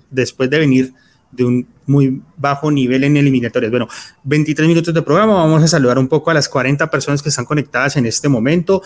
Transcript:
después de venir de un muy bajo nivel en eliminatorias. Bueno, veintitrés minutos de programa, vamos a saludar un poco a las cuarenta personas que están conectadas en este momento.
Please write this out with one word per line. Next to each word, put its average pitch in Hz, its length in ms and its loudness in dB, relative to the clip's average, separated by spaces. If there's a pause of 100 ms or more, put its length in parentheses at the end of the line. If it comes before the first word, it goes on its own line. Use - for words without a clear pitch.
(100)
después 127 400 -2
de 151 80 0
venir 131 340 2 (380)
de - 140 -2
un 123 240 -2 (160)
muy 139 380 0 (140)
bajo 143 340 -2
nivel 131 340 0
en 147 120 2
eliminatorias. 127 540 0
Bueno, 120 160 -2 (360)
veintitrés 147 440 0
minutos 165 260 2
de 160 100 0
programa, 208 320 2
vamos 160 280 4
a 165 60 4
saludar 135 300 2
un 131 100 0
poco 156 220 0
a 165 40 2
las 143 140 0
cuarenta 143 420 -2
personas 143 320 -4
que 156 80 -6
están 123 140 -6
conectadas 139 520 -2
en 123 100 0
este 113 220 -4
momento. 165 580 0